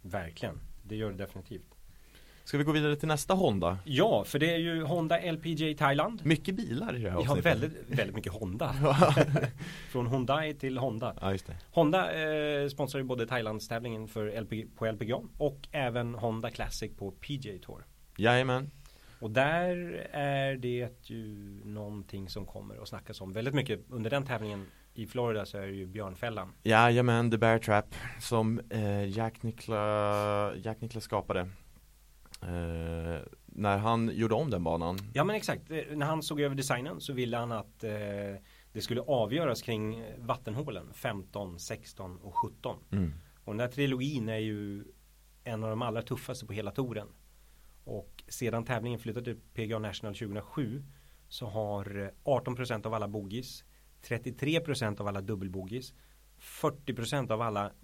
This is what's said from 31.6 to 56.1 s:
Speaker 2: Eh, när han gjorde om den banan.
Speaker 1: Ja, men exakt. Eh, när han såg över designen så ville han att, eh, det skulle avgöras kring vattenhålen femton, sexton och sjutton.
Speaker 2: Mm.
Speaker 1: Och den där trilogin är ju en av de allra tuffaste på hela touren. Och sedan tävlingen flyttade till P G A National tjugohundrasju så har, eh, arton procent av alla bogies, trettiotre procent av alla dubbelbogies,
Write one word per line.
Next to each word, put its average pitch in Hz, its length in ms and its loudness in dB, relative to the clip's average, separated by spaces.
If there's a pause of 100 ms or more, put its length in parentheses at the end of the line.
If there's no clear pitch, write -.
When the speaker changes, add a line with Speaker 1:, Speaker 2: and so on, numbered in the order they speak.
Speaker 2:
Eh, 82 800 -4 (260)
när 98 320 2
han 113 360 4
gjorde 110 200 4
om 143 160 2
den 85 140 2
banan. 85 340 2 (160)
Speaker 1:
Ja, 139 100 4
men 208 120 2
exakt. - 340 -4
Eh, 156 120 -4 (120)
när 143 120 0
han 156 160 0
såg 151 180 -2
över 143 140 2
designen 139 460 -2
så - 120 -6
ville 120 240 0
han 120 160 0
att, 107 320 -6
eh, 110 60 -2 (840)
det 107 80 -6
skulle 117 200 -2
avgöras 127 600 2
kring 110 420 -2 (140)
vattenhålen 117 760 -4
femton, 98 640 -6
sexton 92 580 -10
och 98 200 -8
sjutton. 123 400 -2 (140)
Speaker 2:
Mm. 90 220 2 (320)
Speaker 1:
Och 110 80 -8
den 104 60 -4
där 123 100 0
trilogin 135 600 0
är 110 100 -2
ju 104 460 -4 (600)
en 110 200 -4
av 110 60 -2
de 110 120 -2
allra 113 200 -2
tuffaste 120 440 -6
på 101 60 -8
hela 101 180 -4
touren. 110 380 -4 (760)
Och - 440 -10
sedan 117 360 -2
tävlingen 120 340 -2
flyttade 117 260 -6
till 117 160 -6 (140)
P 113 120 -2
G 110 80 -2
A 110 40 0
National 104 360 -6
tjugohundrasju 110 680 -4 (460)
så - 180 -10
har, 101 560 -2
eh, 98 60 -4 (160)
arton 127 320 2
procent 120 300 -2
av 110 80 -2
alla 104 140 0
bogies, 104 560 -8 (380)
trettiotre 147 580 0
procent 131 400 0
av 101 80 -2
alla 98 120 -2
dubbelbogies, 95 720 -6 (440)